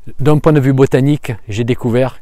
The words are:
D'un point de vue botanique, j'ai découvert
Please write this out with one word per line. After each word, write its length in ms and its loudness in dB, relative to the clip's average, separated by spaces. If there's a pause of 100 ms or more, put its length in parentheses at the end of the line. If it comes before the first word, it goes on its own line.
(200)
D'un 200 4
point 140 4
de 80 4
vue 120 2
botanique, 600 0 (160)
j'ai 160 -4
découvert 560 -2